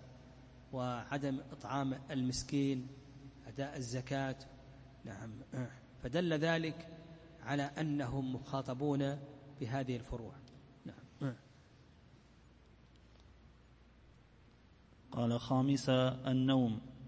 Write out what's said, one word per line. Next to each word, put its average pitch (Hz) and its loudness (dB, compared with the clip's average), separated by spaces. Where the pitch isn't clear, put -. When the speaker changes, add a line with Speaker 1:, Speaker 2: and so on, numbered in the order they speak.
Speaker 1:
وعدم 131 0
إطعام 131 0
المسكين، 131 2
أداء 139 -6
الزكاة. 131 -2
نعم. 110 -8
فدل 165 2
ذلك 160 2
على 139 0
أنهم 139 0
مخاطبون 139 0
بهذه 127 0
الفروع. 117 -6
نعم. - -6
Speaker 2:
قال: 117 4
خامسا، 131 4
النوم. 131 6